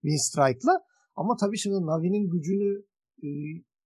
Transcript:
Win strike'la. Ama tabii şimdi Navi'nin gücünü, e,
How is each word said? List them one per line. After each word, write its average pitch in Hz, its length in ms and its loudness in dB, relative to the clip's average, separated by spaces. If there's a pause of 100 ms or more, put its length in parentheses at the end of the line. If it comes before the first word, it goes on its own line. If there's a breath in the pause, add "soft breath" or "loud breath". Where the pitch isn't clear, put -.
Win 151 160 0
strike'la. 139 640 2 (340)
Ama 185 200 0
tabii 202 220 0
şimdi 202 180 -2
Navi'nin 180 540 0
gücünü, 196 540 -2 (400)
e, 156 40 -8 (580)